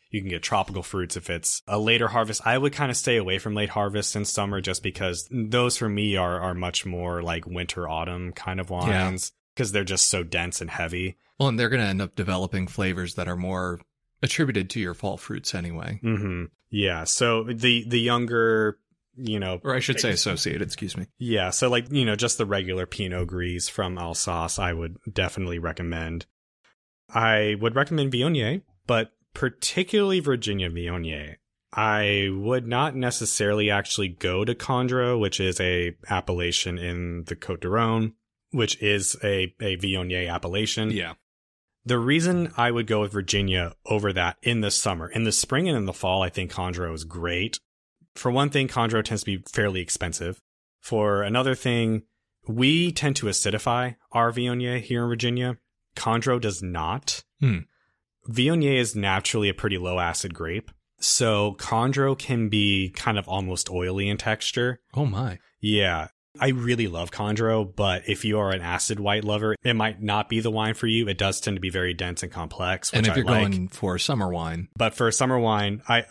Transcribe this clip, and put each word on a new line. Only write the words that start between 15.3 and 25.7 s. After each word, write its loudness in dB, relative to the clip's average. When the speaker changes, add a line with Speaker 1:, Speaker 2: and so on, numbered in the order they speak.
Speaker 2:
anyway. -6
Speaker 1:
Mm-hmm. -2
Yeah. 0
So 2
the, 2
the 2
younger, 4
you -2
know, -4
Speaker 2:
Or 0
I 2
should 0
say 2
associated, 0
excuse -6
me. -6
Speaker 1:
Yeah. 0
So, 2
like, 0
you 2
know, 2
just 0
the 0
regular -2
Pinot -4
Gris -4
from -4
Alsace, -2
I 0
would -6
definitely -2
recommend. -6